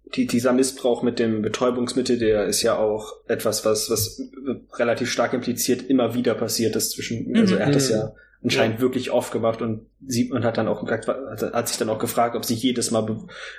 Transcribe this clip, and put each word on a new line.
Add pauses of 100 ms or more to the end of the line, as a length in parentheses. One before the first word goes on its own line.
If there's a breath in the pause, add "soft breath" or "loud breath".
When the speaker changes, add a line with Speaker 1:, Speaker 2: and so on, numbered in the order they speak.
(160)
Speaker 1:
Die,
dieser
Missbrauch
mit
dem
Betäubungsmittel,
der
ist
ja
auch (140)
etwas,
was,
was (560)
relativ
stark
impliziert
immer
wieder
passiert
ist
zwischen,
Speaker 2:
Mhm.
Speaker 1:
also
er
hat
das
Speaker 3:
Mhm.
Speaker 1:
ja (300 soft breath)
anscheinend
Speaker 3:
Ja.
Speaker 1:
wirklich
oft
gemacht
und (180)
sie,
und
hat
dann
auch
gesagt,
hat, (120)
hat
sich
dann
auch
gefragt,
ob
sie
jedes
Mal
be-, (340 loud breath)